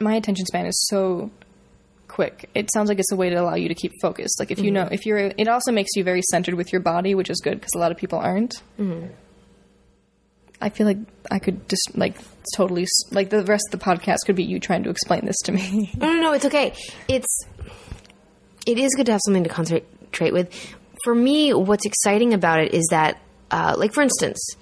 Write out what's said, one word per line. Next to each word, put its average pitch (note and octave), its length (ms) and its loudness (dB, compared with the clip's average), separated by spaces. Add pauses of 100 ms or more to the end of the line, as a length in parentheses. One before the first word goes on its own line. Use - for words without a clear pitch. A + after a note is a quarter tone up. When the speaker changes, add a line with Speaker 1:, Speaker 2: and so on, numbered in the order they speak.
Speaker 1:
my G#3+ 140 2
attention G3 320 -2
span F3+ 200 -4
is F3+ 220 -2
so F#3+ 420 0 (760)
quick. - 460 -4
It G#3 160 -4
sounds G#3+ 200 0
like G3+ 80 0
it's F#3 120 0
a G3+ 60 -2
way F#3 140 0
to F3 60 0
allow F3 180 0
you E3 140 -2
to E3 60 -4
keep E3+ 160 -6 (120)
focused. - 360 -2
Like, G3+ 120 -4
if G3 80 -4
you G3+ 80 0
Speaker 2:
Mm-hmm. G3+ 80 2
Speaker 1:
know, F#3+ 180 0
if G#3 140 -6
you're, G#3+ 120 2
it G3+ 300 0
also B3 240 2
makes G3+ 240 0
you G3 80 0
very F3+ 160 0 (100)
centered F3+ 240 0
with F3 180 -4
your F#3 100 0
body, F3 320 0
which F#3 160 0
is F3 100 -4
good G3+ 220 -2
'cause - 120 -8
a F3+ 40 -2
lot E3+ 120 2
of E3+ 60 -6
people F3 220 -4
aren't. G#3+ 340 0 (260)
Speaker 2:
Mm-hmm. F3 280 -4 (1500)
Speaker 1:
I G#3+ 80 -2
feel G#3+ 180 0
like G3+ 120 2 (320)
I F#3+ 100 0
could - 280 -4
just, - 280 -2
like, - 200 0 (380)
totally, F3+ 280 0
s-, - 300 -2
like, G3 180 0
the G#3 140 2
rest G#3 280 2
of F#3+ 80 -4
the - 40 -12
podcast F3+ 420 2
could F#3+ 100 2
be F3+ 80 0
you F#3 160 -4
trying - 240 0
to - 60 -2
explain - 340 -2
this - 200 -2
to - 80 -4
me. F#3+ 420 -2
<laughs> - 20 -6
Speaker 2:
No, D4+ 160 0
no, E4 80 2
no, D#4+ 120 2
it's C#4+ 120 2
okay. C#4+ 300 2 (340)
It's, - 360 0 (1200)
it A#3 120 2
is C4+ 160 2
good C4 120 4
to A#3 60 4
have G3+ 120 2
something F#3+ 200 4
to E3 60 -2
concentrate - 840 -2
with. F3 200 0 (520)
For A#3+ 100 2
me, C#4 380 4
what's G3+ 340 2
exciting G#3+ 480 2
about E3+ 260 4
it - 140 2
is E3 160 2
that, D#3+ 300 2 (300)
uh, E3 260 2
like, G#3 160 2
for D4 100 2
instance, - 360 0 (240)